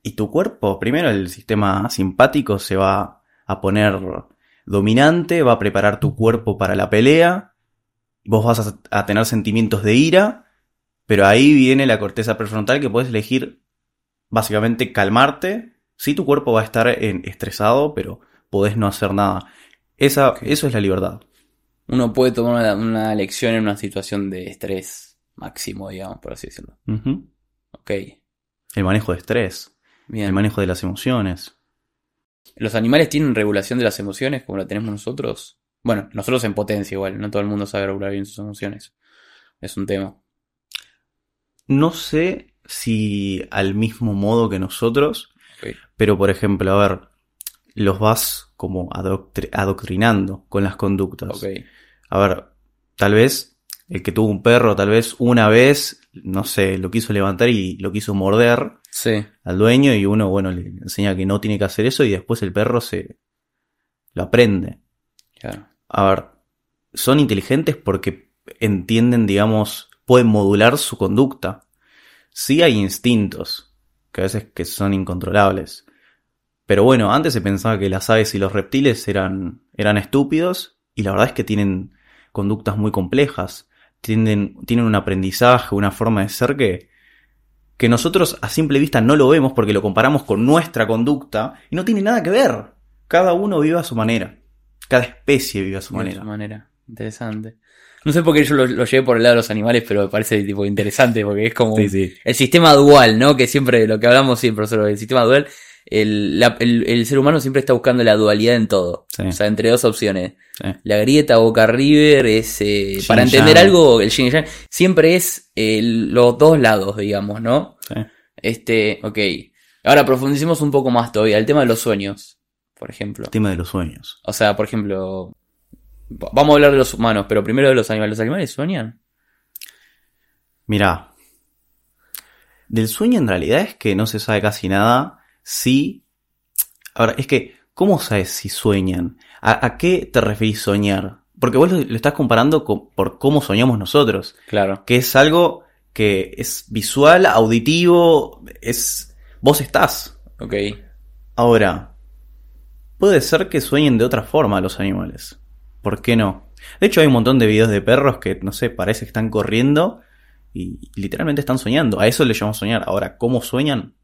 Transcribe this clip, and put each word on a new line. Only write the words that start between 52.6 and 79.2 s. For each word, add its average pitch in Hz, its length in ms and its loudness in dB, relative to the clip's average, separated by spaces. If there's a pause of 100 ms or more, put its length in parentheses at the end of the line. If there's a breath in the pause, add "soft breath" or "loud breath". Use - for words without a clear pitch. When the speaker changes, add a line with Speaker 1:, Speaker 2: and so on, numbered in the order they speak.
Speaker 1:
tal 101 160 2
vez 123 440 0 (320)
el - 140 -10
que 101 80 -6
tuvo 110 180 0
un 98 140 -6
perro, 117 320 4
tal 101 140 0
vez 113 300 0
una 120 280 2
vez, 131 540 2 (120)
no 95 300 -8
sé, 95 340 -2
lo 92 140 -8
quiso 110 220 -4
levantar 98 360 0
y 92 280 -2
lo 95 140 -8
quiso 104 220 -6
morder 117 600 2 (160)
Speaker 2:
Sí. 107 360 -4 (180)
Speaker 1:
al 90 140 -6
dueño 123 380 4
y 98 100 0
uno, 101 240 0
bueno, 95 220 -4
le 90 160 -10
enseña 98 480 -6
que 95 100 -4
no 98 160 -2
tiene 107 160 -4
que 101 80 -2
hacer 107 220 -4
eso 131 160 0
y 107 80 2
después 98 320 -4
el 92 100 -6
perro 117 260 -2
se - 380 -10 (960)
lo 87 100 -8
aprende. 107 560 0 (600)
Speaker 2:
Claro. - 280 -14 (220)
Speaker 1:
A 98 200 0
ver, - 160 -2 (680)
son 139 260 0
inteligentes 120 560 -2
porque - 560 -6 (280)
entienden, 113 680 2
digamos, 107 640 0 (160)
pueden 123 220 6
modular 107 500 4
su - 200 -8
conducta. 104 680 -2 (640 soft breath)
Sí 147 320 -2
hay 151 160 4
instintos - 1000 -4 (360)
que - 100 -8
a - 40 -2
veces 101 280 -6
que 85 120 -8
son 98 280 -4
incontrolables. 92 920 -2 (800)
Pero 98 180 2
bueno, 117 300 4
antes 147 200 -2
se 110 80 -4
pensaba 101 380 -2
que 98 100 -2
las 95 200 -6
aves 110 260 2
y 98 40 -4
los 98 140 -2
reptiles 127 540 -2
eran, 95 560 -6 (120)